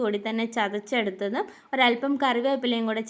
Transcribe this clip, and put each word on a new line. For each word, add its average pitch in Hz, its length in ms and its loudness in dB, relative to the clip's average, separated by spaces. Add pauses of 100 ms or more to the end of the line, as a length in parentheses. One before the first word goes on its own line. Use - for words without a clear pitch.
കൂടി 208 280 0
തന്നെ 226 180 0 (100)
ചതച്ചെടുത്തതും 208 880 -2 (300)
ഒരല്പം 254 400 2 (100)
കറിവേപ്പിലയും 247 680 2
കൂടെ 220 200 -2